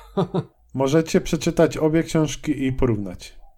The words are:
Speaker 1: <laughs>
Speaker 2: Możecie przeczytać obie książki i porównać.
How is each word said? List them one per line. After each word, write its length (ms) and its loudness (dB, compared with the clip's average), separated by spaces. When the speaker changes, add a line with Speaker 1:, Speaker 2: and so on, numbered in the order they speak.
Speaker 1:
<laughs> 580 -4
Speaker 2:
Możecie 480 2
przeczytać 560 0
obie 260 2
książki 640 -2
i 80 0
porównać. 640 -2